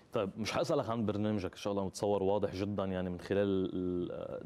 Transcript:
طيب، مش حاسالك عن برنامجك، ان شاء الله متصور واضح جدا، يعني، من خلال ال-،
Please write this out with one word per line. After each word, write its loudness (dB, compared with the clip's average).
طيب، 2
مش -4
حاسالك 0
عن 0
برنامجك، 0
ان -18
شاء -2
الله 0
متصور 2
واضح 2
جدا، 0
يعني، -2
من -4
خلال 2
ال-، -4